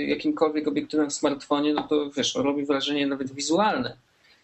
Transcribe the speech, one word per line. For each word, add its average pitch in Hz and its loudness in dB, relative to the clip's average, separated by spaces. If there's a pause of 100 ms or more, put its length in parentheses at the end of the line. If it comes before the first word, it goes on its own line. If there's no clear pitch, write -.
jakimkolwiek 151 0
obiektywem 147 0
w - -4
smartfonie, 147 0
no 147 -2
to 147 0
wiesz, - -2
robi 143 0
wrażenie 143 0
nawet 135 -4
wizualne. 156 0 (480)